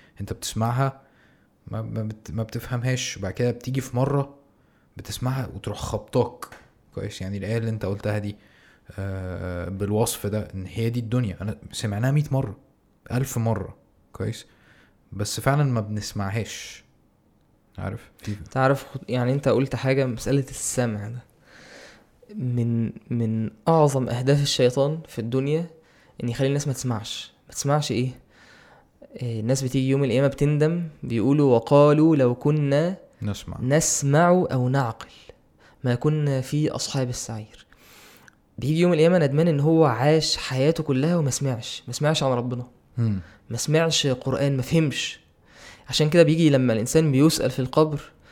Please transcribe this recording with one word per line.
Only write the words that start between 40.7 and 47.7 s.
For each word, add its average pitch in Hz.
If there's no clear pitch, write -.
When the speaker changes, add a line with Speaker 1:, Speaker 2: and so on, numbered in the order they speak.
Speaker 2:
كلها 143
وما 143
سمعش، 123
ما 123
سمعش 147
عن 135
ربنا. 123
Speaker 1:
مم. 110
Speaker 2:
ما 117
سمعش 151
قرآن، 135
ما 127
فهمش. -
عشان 151
كده 170
بيجي 160
لما 127
الإنسان 139
بيسأل 139
في -
القبر، 151